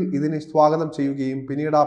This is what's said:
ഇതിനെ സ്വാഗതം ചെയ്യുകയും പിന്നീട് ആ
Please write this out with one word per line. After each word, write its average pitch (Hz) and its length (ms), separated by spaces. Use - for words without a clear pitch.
ഇതിനെ 151 220
സ്വാഗതം 156 580
ചെയ്യുകയും 135 500
പിന്നീട് 147 300
ആ 147 100